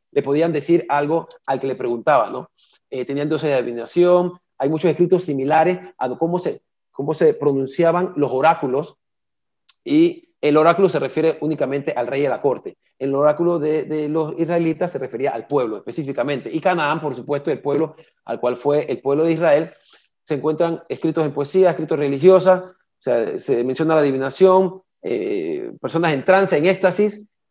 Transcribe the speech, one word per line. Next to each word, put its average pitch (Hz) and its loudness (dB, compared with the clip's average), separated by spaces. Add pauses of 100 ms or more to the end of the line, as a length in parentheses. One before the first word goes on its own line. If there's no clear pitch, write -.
(120)
le 135 -2
podían 156 0
decir 165 0
algo 147 -2 (180)
al 135 -2
que 135 -6
le 131 -4
preguntaba, 120 0
¿no? - -12 (380)
Eh, 131 -6
tenían 139 -6
entonces 151 -2
adivinación, 175 0 (240)
hay 139 -2
muchos 160 0
escritos 175 2
similares 143 0 (180)
a 127 -4
cómo 170 -2
se, 175 -6 (300)
cómo 143 -4
se 156 4
pronunciaban 165 0
los 143 0
oráculos, 143 0 (840)
y 165 0 (120)
el 147 4
oráculo 170 4
se 147 -2
refiere 156 0
únicamente 147 -4
al 120 -4
rey 139 -4
de 156 0
la 113 -4
corte. - -4 (220)
El 135 -2
oráculo 151 2
de, 151 -2
de 151 -4
los 151 -4
israelitas 165 -2
se 135 -6
refería 127 -4
al - -8
pueblo 123 0
específicamente, 135 -6
y 160 -4
Canaán, 160 0
por 143 -6
supuesto, 143 -6
el 131 -2
pueblo 151 -2 (300)
al 117 -8
cual 123 -2
fue 143 0
el 123 -6
pueblo 143 0
de 165 2
Israel. 165 2 (520)
Se 156 -4
encuentran 156 -2
escritos 156 -2
en 143 -4
poesía, 165 2
escritos 156 -4
religiosas, 180 4
o 185 -20 (320)
sea, 117 0
se 120 -2
menciona 156 0
la 156 4
adivinación, 175 2 (220)
eh, 80 -4
personas 160 -2
en 131 -4
trance, 185 4
en 147 0
éxtasis, 190 0 (240)